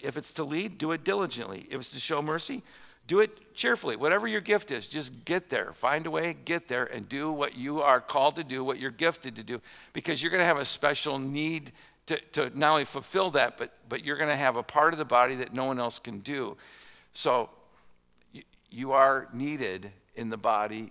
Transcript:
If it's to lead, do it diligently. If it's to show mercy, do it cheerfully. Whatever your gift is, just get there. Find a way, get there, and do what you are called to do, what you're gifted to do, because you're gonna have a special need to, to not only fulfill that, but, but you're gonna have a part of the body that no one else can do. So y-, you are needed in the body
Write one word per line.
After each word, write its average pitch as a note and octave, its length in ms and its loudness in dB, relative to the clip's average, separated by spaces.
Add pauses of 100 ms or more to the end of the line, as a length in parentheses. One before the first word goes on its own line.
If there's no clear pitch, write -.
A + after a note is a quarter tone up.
If C3+ 180 -6
it's - 160 -12
to D#3+ 100 -4
lead, D#3+ 320 -4
do D#3 160 -2
it D#3+ 100 -4
diligently. C#3+ 680 -4
If C3+ 100 -8
it's B2 120 -12
to C3+ 60 -12
show D3 220 -2
mercy, D3+ 420 -4 (440)
do F#3 140 4
it - 340 0
cheerfully. F#3+ 420 0
Whatever F3 300 2
your G#3+ 160 -2
gift G#3 280 0
is, A#2+ 160 -6
just C3 380 -10
get F3+ 240 -2
there. G#2+ 240 -2
Find D3 340 0
a E3 40 -6
way, D#3+ 340 -4
get E3+ 240 -4
there, B2 160 0
and A#2+ 240 -10
do C#3+ 240 -4
what C#3+ 240 -2
you C#3+ 240 -4
are C3+ 200 6
called D3 360 2
to E3 80 -6
do, C3 200 -4
what C3 140 -2
you're C3 120 -4
gifted C3 460 -2
to A2+ 80 -12
do, A#2 180 -8 (300)
because D3 300 -4
you're E3 100 -2
gonna F3+ 120 4
have E3 140 4
a C#3 60 -2
special C#3+ 540 0
need D3 540 -4 (340)
to, - 140 -2 (120)
to C3 260 -2
not D3+ 140 6
only D3 120 4
fulfill F#3 460 -2
that, C3+ 260 4
but, B2 160 -8 (160)
but C3 160 -6
you're C#3+ 140 -4
gonna D3 180 2
have C3+ 200 2
a A#2+ 60 -2
part D3+ 300 4
of D#3+ 60 -4
the D3+ 60 -2
body B2 320 6
that B2+ 180 -6
no C3 100 -2
one C3 140 -2
else A#2+ 220 -4
can A2+ 180 -10
do. A#2+ 380 -6 (560)
So B2+ 360 2 (880)
y-, - 80 -18 (280)
you B2+ 200 -8
are C3+ 420 4
needed A#2 600 -6 (240)
in A2+ 120 -6
the A2 80 -6
body G#2+ 540 0